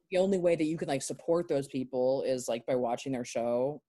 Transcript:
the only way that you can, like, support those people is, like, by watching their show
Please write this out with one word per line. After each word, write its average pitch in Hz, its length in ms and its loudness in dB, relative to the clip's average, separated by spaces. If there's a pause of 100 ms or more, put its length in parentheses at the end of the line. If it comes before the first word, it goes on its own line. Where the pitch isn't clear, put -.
the 185 80 0
only 190 220 4
way 170 160 4
that 160 80 2
you 156 140 0
can, 143 100 -6
like, 135 160 -2
support 170 460 -2
those 139 180 0
people 131 560 0
is, 127 240 -2
like, 120 180 -4
by 139 100 0
watching 123 360 -2
their 120 140 -4
show 123 640 -2